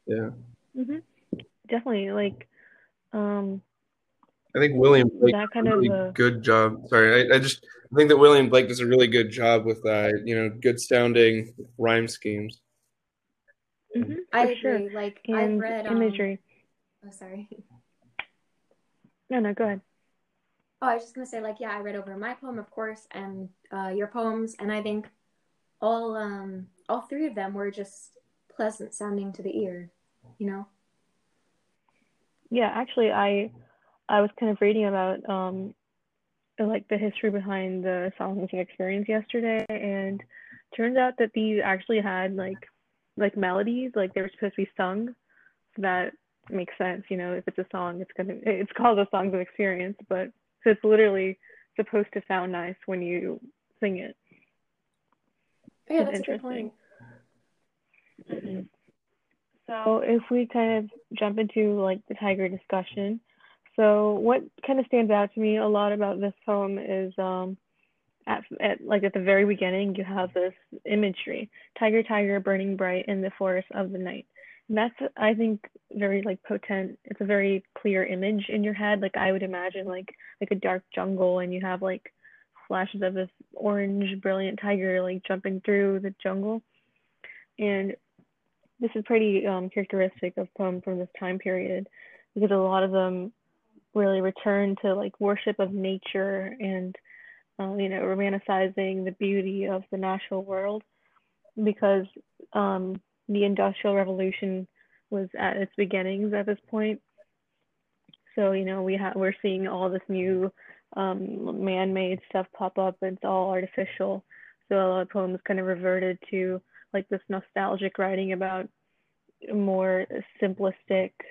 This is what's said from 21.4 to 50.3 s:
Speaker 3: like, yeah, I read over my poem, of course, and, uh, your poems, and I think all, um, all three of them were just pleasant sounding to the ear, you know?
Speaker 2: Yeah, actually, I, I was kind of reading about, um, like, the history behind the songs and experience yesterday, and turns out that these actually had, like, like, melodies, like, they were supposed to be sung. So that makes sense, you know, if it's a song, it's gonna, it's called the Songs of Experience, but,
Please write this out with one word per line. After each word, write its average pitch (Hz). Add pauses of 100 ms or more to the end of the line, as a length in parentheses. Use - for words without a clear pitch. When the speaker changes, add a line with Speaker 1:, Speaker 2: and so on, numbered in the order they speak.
Speaker 3:
like, 214
yeah, 220
I 208
read 202
over 196
my 226
poem, 247
of 208
course, 220
and, 196 (220)
uh, 190
your 208
poems, 226
and 208
I 214
think 214 (760)
all, 226
um, 196 (200)
all 247
three 294
of 262
them 196
were 202
just - (440)
pleasant 214
sounding 202
to -
the 190
ear, 180 (480)
you 202
know? 196 (1800)
Speaker 2:
Yeah, 233
actually, 226
I, 202 (560)
I 208
was 208 (100)
kind 220
of 196
reading 214
about, 190
um, 190 (840)
like, 214
the 208
history 208
behind 190
the 185
songs 190
and 185
experience 196
yesterday, 220
and 196 (520)
turns 233
out 254
that 220
these 220
actually 202
had, 190
like, 190 (480)
like, 202
melodies, 208
like, 190
they 196
were 190
supposed -
to 196
be -
sung. 196 (680)
So 208
that 180 (380)
makes 180
sense, 185
you 190
know, 180
if 180
it's -
a 185
song, 175
it's 185
gonna, 190
it's 202
called 233
the 202
Songs 190
of 185
Experience, 185 (100)
but, 190 (320)